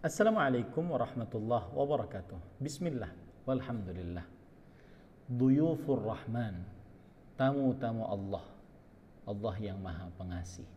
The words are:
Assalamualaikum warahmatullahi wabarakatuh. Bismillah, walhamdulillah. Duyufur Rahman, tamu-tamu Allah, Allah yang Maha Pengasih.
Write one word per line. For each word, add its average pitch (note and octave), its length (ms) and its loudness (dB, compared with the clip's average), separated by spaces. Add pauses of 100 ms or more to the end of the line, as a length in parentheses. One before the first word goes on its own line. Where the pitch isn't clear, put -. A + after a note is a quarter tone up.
Assalamualaikum D#3+ 880 4
warahmatullahi A#2 800 0
wabarakatuh. A#2+ 880 -2
Bismillah, C3+ 480 -2 (320)
walhamdulillah. F#2 800 -2 (1040)
Duyufur C3+ 720 4
Rahman, G#2+ 640 -2 (720)
tamu-tamu B2+ 720 2
Allah, G2 400 -4 (800)
Allah G2+ 320 -2
yang G2 240 -4
Maha F2+ 320 -6
Pengasih. F2 640 -8